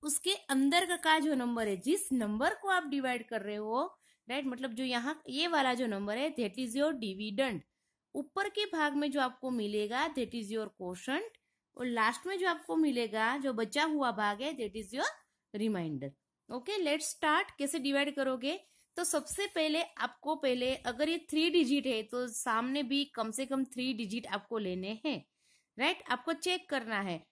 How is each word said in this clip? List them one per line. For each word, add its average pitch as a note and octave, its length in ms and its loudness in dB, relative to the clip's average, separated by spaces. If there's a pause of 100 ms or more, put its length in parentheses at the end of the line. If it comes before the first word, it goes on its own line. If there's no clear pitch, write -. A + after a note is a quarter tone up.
उसके D4+ 300 0 (180)
अंदर C#4 360 6
का, F4 100 2
का D#4+ 220 6
जो D4+ 160 4
नंबर A#3+ 340 0
है, G3 80 0
जिस C#4+ 360 2
नंबर A#3 420 2
को G4+ 140 -6
आप F#4 180 4
डिवाइड C4 420 -2
कर A3 140 -2
रहे G#3 140 -4
हो, G#3+ 260 0 (460)
राइट? C4 180 -2
मतलब B3+ 280 -4
जो B3 100 -4
यहाँ B3+ 440 -2
ये C#4+ 200 0
वाला C#4 260 4
जो B3 120 0
नंबर G#3 320 -2
है, D4+ 180 -2
that G#3+ 220 -2
is B3 180 -4
your C#4+ 140 4 (120)
dividend। G#3 580 -2 (540)
ऊपर F#4 340 -4
के G#4 180 -2
भाग D4+ 300 0
में D4 140 2
जो C#4 100 0
आपको B3+ 300 -2
मिलेगा, G#3+ 640 0
that A#3+ 200 -2
is A3 180 -6
your A3 140 -2 (160)
quotient। B3+ 560 -6 (380)
और B3+ 100 -4
लास्ट A#3 400 2
में F#4+ 120 -2
जो F#4 100 2
आपको E4 280 -2
मिलेगा, A#3+ 600 2
जो C4+ 140 0
बचा A3+ 320 0
हुआ D4 280 2
भाग G#3 300 0
है, D4 140 -4
that A3 260 -6
is G3+ 120 -12
your F4+ 160 0 (440)
remainder। E3 560 -2 (380)
ओके, F#4+ 360 -4
let's D4+ 300 0
start। D#4+ 440 2
कैसे C#4+ 200 0
डिवाइड C#4 360 0
करोगे? C4+ 460 -2 (360)
तो F4 80 -2
सबसे F4 420 0
पहले D#4 360 2
आपको - 540 -4
पहले, B3+ 380 0
अगर B3 340 -2
ये E4 220 -2
थ्री D#4 200 4
डिजिट C#4+ 360 4
है, A3+ 160 0
तो B3 260 -4
सामने B3 540 0
भी C#4 220 0 (100)
कम A3 160 -2
से C4 160 -4
कम C4+ 180 0
थ्री B3+ 300 -4
डिजिट A3 320 -4
आपको G3+ 320 -4
लेने F#3+ 480 -4
हैं, C4 180 -2 (540)
राइट? D#4+ 300 0
आपको B3+ 240 -2
चेक F4+ 380 -2
करना A3+ 300 -2
है F3+ 320 -4